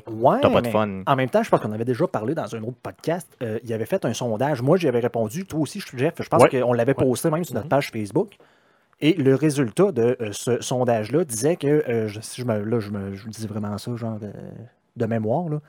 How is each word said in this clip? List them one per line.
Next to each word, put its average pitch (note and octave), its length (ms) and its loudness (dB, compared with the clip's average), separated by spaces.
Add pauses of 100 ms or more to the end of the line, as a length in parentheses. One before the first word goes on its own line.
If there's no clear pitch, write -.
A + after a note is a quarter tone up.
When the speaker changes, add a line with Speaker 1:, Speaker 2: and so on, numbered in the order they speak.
Speaker 1:
Ouais, B2 320 2
Speaker 2:
t'as - 120 6
pas - 100 4
de A#2+ 60 -2
Speaker 1:
mais A#2 40 -2
Speaker 2:
fun. G#2 340 0
Speaker 1:
en C#3+ 100 4
même C3 140 0
temps, A3 140 2
je - 60 -6
pense E3+ 100 4
qu'on A2 120 -4
avait A2 120 -4
déjà B2+ 240 0
parlé A2+ 280 -2
dans A#2 200 -6
un A2+ 60 -6
autre A#2+ 200 -8
podcast. E3 460 -6 (140)
Euh, A2 220 -4
il A2+ 100 -6
avait A2 140 -2
fait F#3+ 180 -2
un B2 80 0
sondage. A#2+ 480 0
Moi, C#3+ 160 4
j'y E3+ 100 2
avais A#2+ 120 2
répondu. A#2 460 -2
Toi D#3 160 -2
aussi, - 180 -4
je, - 180 -12
Jeff, D3 220 0
je - 100 -6
pense A#2 140 8
Speaker 3:
Ouais. B2+ 180 4
Speaker 1:
qu'on B2 120 2
l'avait A#2 220 2
Speaker 3:
Ouais. D#3 100 2
Speaker 1:
posté B2+ 260 2
même E3 120 -2
sur D3 120 -8
notre G#2 100 -4
Speaker 3:
Mhm. D3+ 40 -12
Speaker 1:
page C#3 200 2
Facebook. A2 460 -4 (680)
Et D3+ 120 4
le C3+ 200 4
résultat D3 580 2
de, A#2+ 300 2
euh, G#2+ 100 -4
ce A#2+ 300 -2
sondage-là B2 640 0
disait C3+ 300 0
que, C#3 120 -4
euh, B2+ 400 2
je, G#2 140 -8
si - 200 -14
je B2 40 -6
me, A2 140 0
là, A2+ 200 0
je G#2 120 -6
me, G2 240 -6
je G2 120 -14
dis A2 200 -10
vraiment G#2 320 -6
ça, A#2+ 160 -6
genre A2+ 240 -6
de, G#2 120 -10 (640)
de A#2 120 -2
mémoire, A#2 420 0
là, D3+ 200 -2